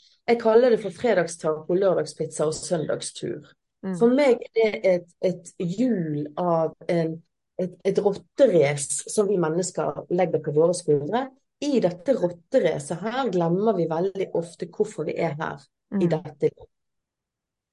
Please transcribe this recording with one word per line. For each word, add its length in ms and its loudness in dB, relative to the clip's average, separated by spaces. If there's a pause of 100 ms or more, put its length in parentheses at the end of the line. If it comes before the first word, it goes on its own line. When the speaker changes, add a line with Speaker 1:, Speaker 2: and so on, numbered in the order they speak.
(300)
Speaker 1:
Jeg 120 4
kaller 320 6
det 80 4
for 140 -8
fredagstaco, 840 -2
lørdagspizza 720 0
og 80 -4
søndagstur. 920 -6 (320)
Speaker 2:
Mm. 160 -6
Speaker 1:
For 160 4
meg 280 2 (120)
er 160 2
det 220 2
et, 140 -2 (140)
et 280 -4 (100)
hjul 680 -2 (100)
av 360 0 (140)
en, 300 0 (420)
et, 140 -6 (100)
et 160 0
rotterace 1120 2
som 160 0
vi 100 0
mennesker 720 -2
legger 300 0
på 160 -6
våre 180 4
skuldre. 520 0 (360)
I 180 0
dette 360 0
rotteracet 840 -2
her 300 -4
glemmer 440 2
vi 120 0
veldig 460 -4
ofte 340 -6
hvorfor 400 -4
vi 100 -6
er 180 -2
her 240 -8 (320)
i 140 0
Speaker 2:
Mm. 40 2
Speaker 1:
dette 400 -2
livet. 200 -20 (1040)